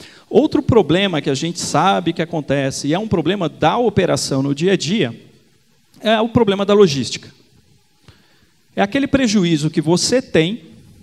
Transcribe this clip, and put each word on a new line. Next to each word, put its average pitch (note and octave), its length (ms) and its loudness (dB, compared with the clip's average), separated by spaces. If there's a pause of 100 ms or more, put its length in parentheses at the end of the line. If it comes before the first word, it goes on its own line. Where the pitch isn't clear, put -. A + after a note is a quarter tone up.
(280)
Outro D4 340 2
problema F3+ 580 2
que D3+ 100 -4
a C3+ 40 0
gente E3 240 -6
sabe E3+ 540 0
que E3 100 -4
acontece, C#3+ 640 -4
e D3 80 0
é F3+ 40 0
um A3 100 -6
problema E3+ 400 -2
da D3+ 300 0
operação D3+ 640 0
no C#3+ 120 -2
dia F3 200 0
a - 20 2
dia, C#3 420 -4 (800)
é A3 200 0
o A#3 80 0
problema G3+ 360 0
da G3 80 2
logística. D3+ 560 2 (1500)
É F#3+ 60 0
aquele C4+ 260 -2
prejuízo F#3 600 0
que D#3+ 120 -4
você F3 420 0
tem G3 400 -2 (400)